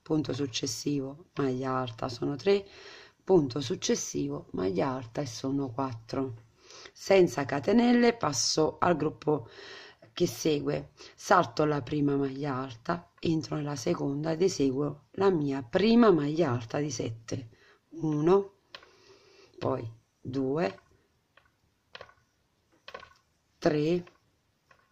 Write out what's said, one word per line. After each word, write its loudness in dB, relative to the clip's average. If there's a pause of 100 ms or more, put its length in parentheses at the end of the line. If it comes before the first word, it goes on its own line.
punto -2
successivo, -6 (100)
maglia -2
alta, -4
sono -6
tre, 0 (560)
punto 2
successivo, -4
maglia -2
alta -6
e -6
sono -4
quattro. -6 (460)
Senza 4
catenelle 4
passo 0
al 4
gruppo -2 (640)
che 0
segue, -2 (240)
salto 4
la 0
prima 0
maglia -2
alta, -8
entro -2
nella -6
seconda -2
ed -4
eseguo 0
la 2
mia 0
prima 6
maglia 2
alta -4
di -2
sette, -8 (400)
uno, 2 (1040)
poi -2 (360)
due, -2 (2750)
tre, 0 (880)